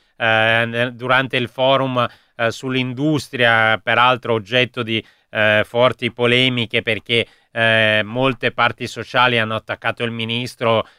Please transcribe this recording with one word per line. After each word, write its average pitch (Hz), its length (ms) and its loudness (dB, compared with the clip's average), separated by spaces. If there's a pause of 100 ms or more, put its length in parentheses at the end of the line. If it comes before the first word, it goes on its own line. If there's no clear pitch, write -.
(180)
eh, 113 480 2
nel, 120 300 -4
durante 127 420 0
il 123 100 -2
forum, 131 600 0 (280)
eh, 117 140 0
sull'industria, 123 1300 0
peraltro 117 560 0
oggetto 113 480 -2
di, 113 240 -4 (240)
eh, 107 380 2
forti 123 440 0
polemiche, 120 680 0
perché 113 460 -2 (280)
eh, 110 480 2
molte 123 480 -2
parti 120 340 -2
sociali 120 540 0
hanno 110 160 -2
attaccato 113 480 -6
il 117 80 -4
ministro, 117 760 -2 (140)